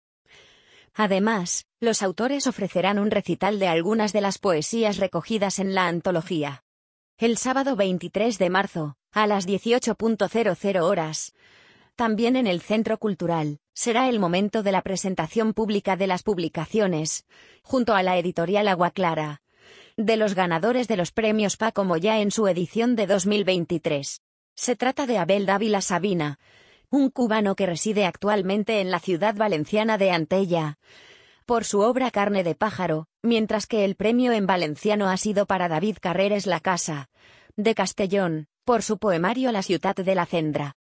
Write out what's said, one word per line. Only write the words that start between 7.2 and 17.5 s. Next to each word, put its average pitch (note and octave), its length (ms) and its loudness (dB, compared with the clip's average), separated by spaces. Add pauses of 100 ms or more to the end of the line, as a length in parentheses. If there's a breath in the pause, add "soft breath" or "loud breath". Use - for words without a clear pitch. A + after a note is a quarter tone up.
sábado C4 380 0
veintitrés G3 640 -2
de F#3 100 2
marzo, F3+ 480 -2 (160)
a G#3+ 140 2
las G3+ 180 0
dieciocho A3 500 0
punto G#3+ 320 0
cero G#3 320 0
cero F#3 280 0
horas, D#3+ 480 -2 (600 soft breath)
también A#3 400 0
en B3 120 2
el F3 120 0
Centro A3 380 0
Cultural, E3 640 -2 (140)
será A#3+ 360 0
el A#3 100 0
momento G3 440 0
de G3 100 0
la F#3 80 2
presentación F#3+ 720 -2
pública G3+ 420 -2
de F#3+ 120 -2
las F3+ 160 -2
publicaciones, E3+ 1000 -2 (380 soft breath)